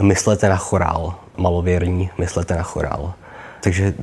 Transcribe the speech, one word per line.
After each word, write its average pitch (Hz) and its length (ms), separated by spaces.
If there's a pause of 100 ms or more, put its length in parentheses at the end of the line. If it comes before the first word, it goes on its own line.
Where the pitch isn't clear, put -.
"Myslete 98 480
na 92 80
chorál, 85 580 (220)
malověrní, 90 800
myslete 87 380
na 82 80
chorál." - 500 (480)
Takže 95 420